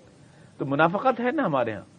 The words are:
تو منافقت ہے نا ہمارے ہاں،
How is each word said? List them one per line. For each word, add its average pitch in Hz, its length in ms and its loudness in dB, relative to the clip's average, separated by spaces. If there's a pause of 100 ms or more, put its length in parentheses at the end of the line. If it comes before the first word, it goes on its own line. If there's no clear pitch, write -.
(580)
تو 147 80 -6
منافقت 170 540 2
ہے 247 120 0
نا 285 140 0
ہمارے 127 280 0
ہاں، 98 80 -10 (180)